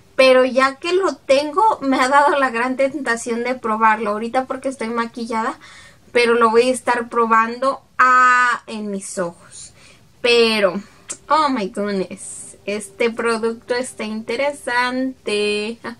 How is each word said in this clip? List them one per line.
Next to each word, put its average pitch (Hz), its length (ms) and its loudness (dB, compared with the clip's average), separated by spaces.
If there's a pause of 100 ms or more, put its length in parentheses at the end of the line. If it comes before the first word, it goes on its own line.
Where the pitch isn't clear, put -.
(180)
Pero 254 260 6
ya 262 320 0
que 349 160 -6
lo 359 240 2
tengo, 294 640 2
me 269 180 0
ha 254 120 2
dado 294 280 4
la 262 120 2
gran 240 260 -2
tentación 247 680 -2
de 254 100 -2
probarlo. 220 540 0
Ahorita 233 380 -4
porque 262 200 -8
estoy 247 220 -6
maquillada, 233 680 -4 (540)
pero 240 220 2
lo 233 160 4
voy 233 140 4
a 254 100 2
estar 240 340 -2
probando, 233 720 0 (160)
ah, 254 720 4
en 214 240 -8
mis 196 260 -10
ojos. - 540 -10 (480)
Pero, 220 600 2 (480)
oh 302 180 4
my 226 220 -4
goodness, - 960 -8
este 214 460 -4
producto 233 640 -4
está 247 280 -8
interesante. 233 1800 -4
<laughs> 233 40 -12 (120)